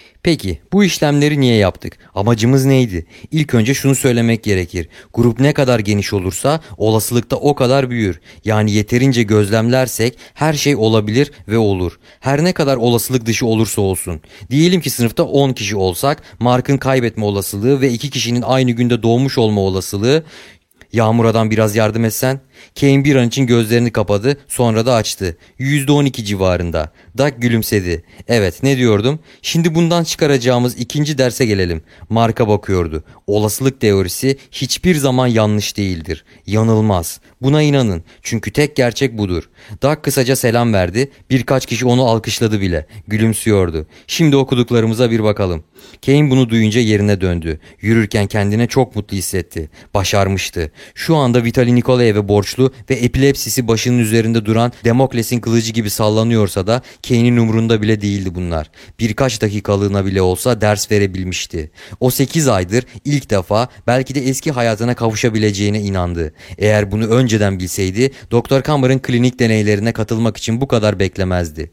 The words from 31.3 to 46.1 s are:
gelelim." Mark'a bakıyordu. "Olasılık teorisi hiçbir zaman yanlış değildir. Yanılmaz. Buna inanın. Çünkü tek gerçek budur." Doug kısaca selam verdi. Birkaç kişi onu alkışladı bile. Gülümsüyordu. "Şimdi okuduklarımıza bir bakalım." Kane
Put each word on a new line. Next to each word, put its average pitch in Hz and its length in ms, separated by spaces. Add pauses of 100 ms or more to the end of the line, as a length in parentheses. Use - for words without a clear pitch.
gelelim." 92 380 (260)
Mark'a 113 380
bakıyordu. 90 560 (240)
"Olasılık 107 540
teorisi 104 560 (140)
hiçbir 165 440
zaman 127 320
yanlış 107 500
değildir. 82 480 (220)
Yanılmaz. 107 720 (220)
Buna 139 200
inanın. 127 420 (180)
Çünkü 107 300
tek 147 240
gerçek 120 420
budur." 90 320 (320)
Doug 151 200
kısaca 131 340
selam 120 380
verdi. 98 380 (180)
Birkaç 131 360
kişi 120 200
onu 123 180
alkışladı 110 580
bile. 87 260 (200)
Gülümsüyordu. 101 800 (200)
"Şimdi 151 280
okuduklarımıza 120 760
bir 110 120
bakalım." 101 400 (420)
Kane 143 240